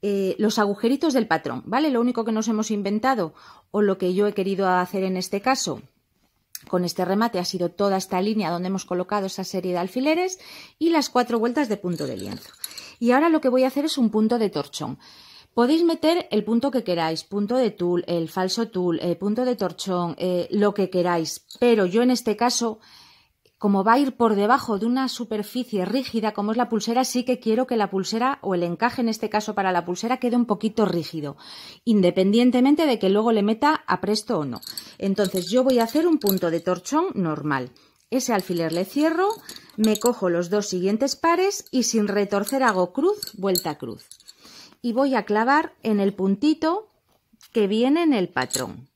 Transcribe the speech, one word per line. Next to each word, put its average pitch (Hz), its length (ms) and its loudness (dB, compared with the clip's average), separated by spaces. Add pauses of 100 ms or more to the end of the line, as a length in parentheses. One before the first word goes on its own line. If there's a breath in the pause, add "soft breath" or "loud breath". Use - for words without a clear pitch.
eh, 196 380 0
los 214 180 2
agujeritos 233 560 2
del 240 140 2
patrón, 143 400 -2
¿vale? 277 240 0
Lo 240 100 2
único 240 240 0
que 226 60 -2
nos 220 160 0
hemos 220 240 -2
inventado 208 640 -2 (340 loud breath)
o 214 140 2
lo 196 160 2
que 185 160 0
yo 202 100 2
he 202 80 0
querido 190 340 -2
hacer 180 360 0
en 185 140 -2
este 190 240 -4
caso 254 420 -2 (840)
con 180 160 0
este 180 220 -2
remate 208 320 0
ha 175 80 -2
sido 175 240 -4
toda 196 280 0
esta 190 220 -4
línea 208 300 0
donde 175 200 -4
hemos 190 160 -4
colocado 185 420 -4
esa 190 160 -8
serie 180 300 -4
de 180 40 -2
alfileres 302 640 -2 (400 loud breath)
y 330 100 2
las 311 200 2
cuatro 240 280 0
vueltas 240 320 0
de 202 80 0
punto 160 300 -4
de 120 100 -6
lienzo. 98 320 -10 (500 loud breath)
Y 233 120 2
ahora 294 180 4
lo 311 100 4
que 269 100 2
voy 254 140 4
a 262 40 4
hacer 277 180 -2
es 302 140 -2
un 226 100 4
punto 220 300 2
de 208 100 2
torchón. - 480 -8 (560 loud breath)
Podéis 285 300 2
meter 330 480 2
el 208 140 0
punto 233 260 0
que 226 140 -2
queráis, 160 400 -2
punto 208 320 -2
de 240 140 2
tul, 175 360 -2
el 165 220 -2
falso 190 400 -2
tul, 180 320 -2
eh, 170 160 -2
punto 214 260 -2
de 247 140 0
torchón, 175 600 -4
eh, 180 320 -2
lo 208 240 2
que 190 160 0
queráis, 175 560 -2 (140)
pero 233 260 4
yo 190 180 2
en 254 60 4
este 226 280 0
caso, 233 420 -2 (800 loud breath)
como 196 260 2
va 226 100 6
a 262 60 6
ir 262 160 0
por 226 200 2
debajo 214 440 2
de 214 60 -2
una 254 240 0
superficie 214 720 -4
rígida 220 480 -2
como 208 200 -2
es 220 60 0
la 240 120 0
pulsera, 233 340 0
sí 247 220 -2
que 247 140 0
quiero 226 280 0
que 247 80 -2
la 202 140 0
pulsera, 220 520 -2
o 190 140 -2
el 175 80 0
encaje 220 380 -2
en 233 80 0
este 220 200 -4
caso 208 240 -2
para 196 200 0
la 175 100 0
pulsera, 202 340 -4
quede 247 200 0
un 240 80 2
poquito 214 400 0
rígido, 156 500 -4 (480 loud breath)
independientemente 233 1040 4
de 247 120 2
que 190 120 2
luego 214 240 4
le 208 100 2
meta 226 440 2
apresto 202 520 -2
o 147 60 -4
no. 123 160 -8 (380 loud breath)
Entonces 190 500 -2
yo 247 160 2
voy 254 140 4
a 226 40 4
hacer 302 240 0
un 320 100 4
punto 185 320 2
de 165 120 -2
torchón 185 520 -2
normal. 147 580 -2 (380 soft breath)
Ese 247 220 -2
alfiler 175 400 -2
le 175 140 -2
cierro, 320 420 0 (480 loud breath)
me 214 240 2
cojo 240 300 0
los 170 200 -2
dos 202 180 -2
siguientes 202 500 -2
pares 359 540 0
y 254 120 0
sin 214 240 0
retorcer 208 560 0
hago 185 300 2
cruz, 392 400 -2
vuelta, 180 440 -2
cruz. 117 280 -12 (760 loud breath)
Y 240 120 -4
voy 262 200 2
a 214 120 0
clavar 262 580 2
en 214 160 2
el 202 160 2
puntito 311 760 0 (640)
que 208 140 2
viene 247 340 2
en 320 120 4
el 185 160 0
patrón 127 680 -6